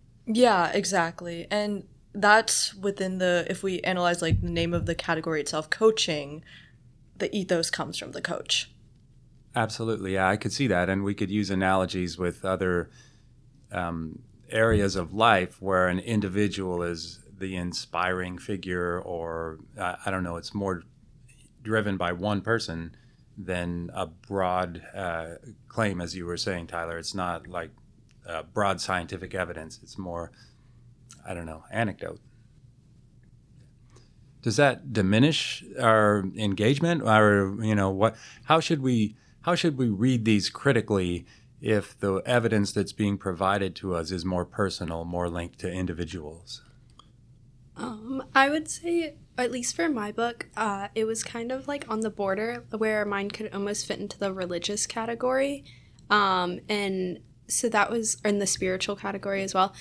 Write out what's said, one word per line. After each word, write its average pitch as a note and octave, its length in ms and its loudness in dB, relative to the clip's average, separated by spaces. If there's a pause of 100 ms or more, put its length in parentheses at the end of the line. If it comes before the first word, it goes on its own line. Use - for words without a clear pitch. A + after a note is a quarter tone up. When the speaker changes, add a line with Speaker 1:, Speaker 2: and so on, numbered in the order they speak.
(280)
Speaker 1:
Yeah, A3 460 4
exactly. E3+ 760 -2
And G#3 360 -2 (280)
that's G#3+ 600 6
within G3 460 -2
the, F3 300 2
if F#3 140 -6
we F#3 180 -2
analyze, F3 400 2
like, E3 200 2
the F3 80 -2
name E3+ 240 0
of E3+ 120 0
the E3 100 -2
category D#3+ 460 -2
itself, D#3 280 -4
coaching, D#3+ 760 2 (720)
the - 180 -4
ethos F3+ 340 0
comes - 280 -6
from - 140 -10
the - 100 -10
coach. - 500 -2 (840)
Speaker 2:
Absolutely. A2+ 600 0
Yeah, F#2+ 120 4
I G2 100 4
could - 140 -4
see C#3 160 0
that. F2+ 220 4
And G2 140 2
we G2+ 100 0
could G2+ 160 -2
use G2+ 200 0
analogies F#2 680 2
with F2 260 -4
other, F#2 460 0 (800)
um, E2+ 480 -6 (300)
areas G#2 460 4
of F2 180 -4
life G2+ 480 4
where F#2 260 4
an F2+ 120 2
individual G2 840 0
is E2+ 380 -6 (180)
the F#2+ 180 -8
inspiring F2+ 800 -4
figure F2+ 640 -4
or, E2 600 -6 (180)
uh, F2+ 180 -4 (100)
I G2+ 60 -2
don't F#2+ 120 -2
know, E2+ 140 -4
it's - 160 -12
more F#2+ 300 -4 (800)
driven G#2+ 340 0
by F2 160 -2
one G2 300 -2
person F2 540 -4 (420)
than F2 560 -4
a F2+ 140 -6
broad, F2+ 760 -2 (120)
uh, E2+ 420 -6 (320)
claim, G2 340 -2
as E2+ 140 -6
you F2 100 -8
were F2 120 -4
saying, F2 300 -4
Tyler. E2+ 300 -6
It's E2 180 -8
not, F2 320 -4
like, E2+ 220 -6 (580)
uh, E2 160 -6
broad F#2+ 380 2
scientific F2+ 520 -4
evidence. E2+ 480 -6
It's - 160 -20
more, E2+ 340 -8 (920)
I F#2+ 80 -8
don't E2+ 120 -8
know, D#2+ 260 -12
anecdote. G2 480 -4 (2250)
Does A2+ 160 0
that C#3 340 4
diminish A2 720 4 (160)
our G#2+ 460 6 (100)
engagement? A#2+ 680 2
Or, G#2 580 6
you A2 140 2
know, G2 140 2
what? G2 260 2 (300)
How D#3+ 140 6
should D#3 220 0
we, A#2 340 2 (260)
how F3 140 2
should D#3+ 220 2
we B2+ 100 2
read A2+ 380 2
these G#2 240 4
critically G2 760 2 (360)
if G#2+ 380 0
the G2 160 2 (100)
evidence A2+ 460 2
that's G2 220 -2
being G2+ 240 0
provided F#2+ 600 0
to F#2 180 -4
us E2 160 -4
is F2 140 -4
more F2+ 200 0
personal, E2+ 600 -4
more F2 240 -2
linked E2+ 300 -8
to F2+ 120 -6
individuals? E2+ 920 -8 (1120)
Speaker 3:
Um, B3 480 -8 (120)
I C4+ 140 6
would D#4 200 -2
say, E4+ 460 -4 (220)
at B3 140 -2
least A#3+ 240 -4
for E4+ 140 0
my G#3+ 220 -2
book, A#3 360 -4 (100)
uh, G3+ 380 -2
it A3 100 0
was A3 180 -2
kind A#3 280 -6
of, C4 160 -6
like, C#4+ 220 -4
on A3 120 -2
the A3 80 -2
border G#3+ 560 -2 (120)
where G#3+ 280 2
mine G3+ 260 -2
could G#3+ 220 -8
almost G3+ 320 -4
fit - 140 -4
into G3 180 -8
the G3 160 -2
religious F#3 520 -4
category. B3+ 800 -2 (460)
Um, F#3 580 2
and F#3+ 520 -2 (280)
so - 220 0
that G#3 200 4
was A3+ 360 -2
in G3+ 140 2
the G3 80 0
spiritual F#3+ 480 -2
category G3 480 -4
as G3 100 -6
well. F#3+ 280 4